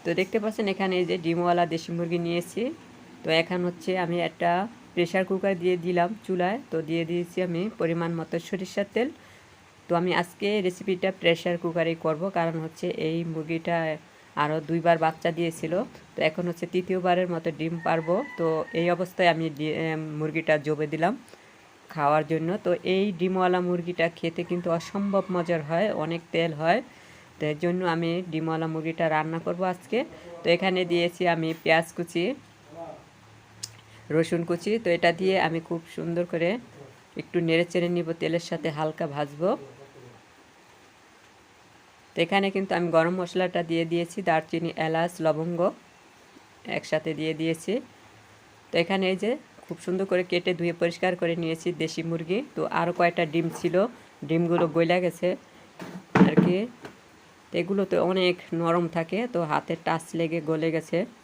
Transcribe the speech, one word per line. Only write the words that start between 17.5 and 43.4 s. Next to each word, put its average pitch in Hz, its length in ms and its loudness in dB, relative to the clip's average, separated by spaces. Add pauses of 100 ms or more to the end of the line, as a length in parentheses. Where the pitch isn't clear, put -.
ডিম 160 140 -2 (120)
পারবো। 165 280 2 (240)
তো 170 80 0 (340)
এই 170 60 2 (100)
অবস্থায় 180 380 2
আমি 160 120 0 (120)
ডি-, 151 260 -2
এম, 160 160 -2 (180)
মুরগিটা 156 360 2 (120)
জবে 151 260 0
দিলাম 165 200 2 (840)
খাওয়ার 151 360 4
জন্য। 160 180 0 (160)
তো 180 60 0 (240)
এই 190 100 2 (160)
ডিমওয়ালা 180 480 2
মুরগিটা 175 380 0 (120)
খেতে 170 320 -4
কিন্তু 175 180 -2 (100)
অসম্ভব 196 460 0 (100)
মজার 170 360 0
হয়, 185 180 2 (160)
অনেক 165 160 -4 (140)
তেল 165 180 2 (100)
হয়, 180 200 4 (560)
তো - 40 -4 (100)
এর 147 120 -4
জন্য 180 160 0 (140)
আমি 170 160 0 (220)
ডিমওয়ালা 160 420 -2
মুরগিটা 160 300 -2 (100)
রান্না 160 320 0
করব 175 140 -4 (120)
আজকে। - 260 -4 (440)
তো - 40 -4 (100)
এখানে 185 240 0 (120)
দিয়েছি 175 300 0 (120)
আমি 160 140 -2 (140)
পেঁয়াজ 160 340 4
কুচি, 170 280 -2 (1900)
রসুন 165 340 2
কুচি। 175 240 -2 (120)
তো - 120 0
এটা 170 140 4 (100)
দিয়ে 190 140 4 (120)
আমি 165 220 0
খুব 170 120 -4 (160)
সুন্দর 170 360 -2
করে 170 180 0 (720)
একটু - 160 -8 (120)
নেড়ে 170 240 4
চেড়ে 175 240 2
নিব 165 120 -2 (120)
তেলের 165 300 -2
সাথে, 165 180 -4 (100)
হালকা 156 360 -2
ভাজবো। 147 360 -2 (2750)
তো - 100 -2
এখানে 196 280 2
কিন্তু 190 240 0
আমি 175 180 0
গরম 170 240 4
মশলাটা 180 400 0 (100)